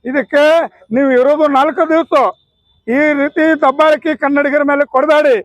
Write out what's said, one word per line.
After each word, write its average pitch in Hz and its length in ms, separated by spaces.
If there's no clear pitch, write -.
ಇದಕ್ಕೆ 285 560
ನೀವು 269 220
ಇರೋದು 285 340
ನಾಲ್ಕು 294 420
ದಿವಸ. 311 460
ಈ 285 340
ರೀತಿ 311 380
ದಬ್ಬಾಳಿಕೆ 302 560
ಕನ್ನಡಿಗರ 285 460
ಮೇಲೆ 285 240
ಕೊಡಬೇಡಿ. 285 580